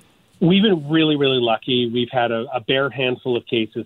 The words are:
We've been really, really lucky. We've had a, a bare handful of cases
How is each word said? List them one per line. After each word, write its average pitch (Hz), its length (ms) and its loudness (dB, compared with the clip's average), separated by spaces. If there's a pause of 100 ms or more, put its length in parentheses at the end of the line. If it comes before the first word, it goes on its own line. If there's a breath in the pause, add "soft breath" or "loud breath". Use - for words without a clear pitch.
(400 soft breath)
We've 196 240 4
been 165 260 2
really, 156 260 2
really 135 240 0
lucky. 120 520 0
We've 120 200 -2
had 120 200 0
a, 113 220 -4
a 123 60 -2
bare 135 300 -2
handful 127 480 -2
of 113 80 -8
cases 110 400 -4